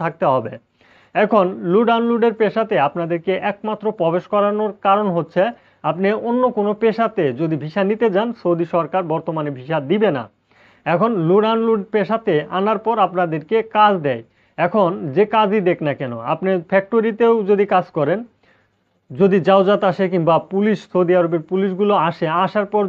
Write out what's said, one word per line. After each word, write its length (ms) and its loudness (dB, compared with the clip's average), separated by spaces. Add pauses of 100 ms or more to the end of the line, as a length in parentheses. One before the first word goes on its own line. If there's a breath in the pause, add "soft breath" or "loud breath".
থাকতে 220 -4 (100)
হবে। 180 -4 (640 soft breath)
এখন 300 2 (280)
লোড 240 4
আনলোডের 440 0
পেশাতে 340 0 (140)
আপনাদেরকে 440 -4 (180)
একমাত্র 360 -8 (140)
প্রবেশ 320 0
করানোর 400 0 (140)
কারণ 200 4 (100)
হচ্ছে 260 -2 (480 soft breath)
আপনি 180 -2 (200)
অন্য 140 0 (160)
কোনো 140 0 (100)
পেশাতে 420 0 (160)
যদি 220 -2
ভিসা 280 -4
নিতে 240 0
যান 140 0 (140)
সৌদি 320 0
সরকার 280 -2 (100)
বর্তমানে 460 -4
ভিসা 200 -6 (120)
দিবে 260 2
না। 80 -6 (640 soft breath)
এখন 240 0 (180)
লোড 240 4
আনলোড 300 0 (120)
পেশাতে 400 0 (240)
আনার 280 0
পর 100 0 (100)
আপনাদেরকে 500 -2 (200)
কাজ 160 6 (140)
দেয়। 160 -2 (360)
এখন 300 2 (280)
যে 80 4 (100)
কাজই 340 2
দেখ 180 2
না 140 0
কেন, 120 -6 (200)
আপনি 180 -2 (200)
ফ্যাক্টরিতেও 640 2 (160)
যদি 140 2 (100)
কাজ 120 2 (120)
করেন, 200 0 (920)
যদি 360 2
জাওজাত 440 4
আসে 220 -2
কিংবা 220 2 (180)
পুলিশ, 260 0 (140)
সৌদি 280 2
আরবের 300 0
পুলিশগুলো 440 0 (140)
আসে, 180 -4 (180)
আসার 280 -2
পর 160 0